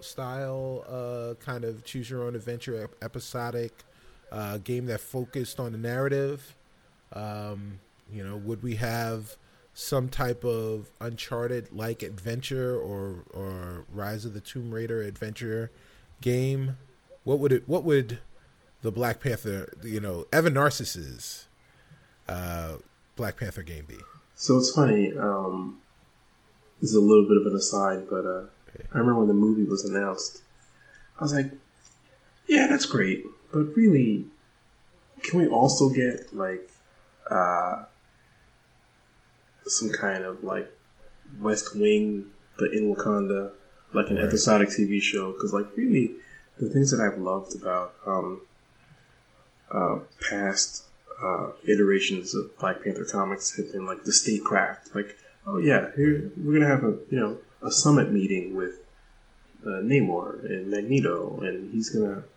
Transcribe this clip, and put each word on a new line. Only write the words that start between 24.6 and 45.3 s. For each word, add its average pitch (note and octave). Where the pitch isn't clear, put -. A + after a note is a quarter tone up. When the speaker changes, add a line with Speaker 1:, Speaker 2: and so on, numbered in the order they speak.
Speaker 2:
funny, A2
um... F#2+
This -
is G#2+
a G#2+
little G#2
bit G#2
of -
an G2
aside, F#2+
but, F#2
uh, F#2
Speaker 1:
Okay. -
Speaker 2:
I -
remember A#2+
when G#2+
the G#2
movie G#2+
was G2
announced, G2
I -
was D3
like, C#3
"Yeah, D4
that's C#4+
great, F#2+
but D3+
really, C#3+
can -
we E3
also C3
get, B2
like, F#2+
uh, F2+
some -
kind F#2+
of, F#2
like, F#2+
West -
Wing, G#2+
but -
in G#2
Wakanda, G2
like G2+
an G2+
Speaker 1:
Right. G#2
Speaker 2:
episodic G#2
T G#2+
V G2+
show?" F#2+